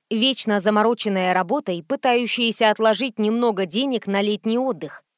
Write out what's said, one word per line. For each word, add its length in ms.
вечно 480
замороченная 760
работой, 500
пытающаяся 840
отложить 480
немного 480
денег 400
на 160
летний 380
отдых. 440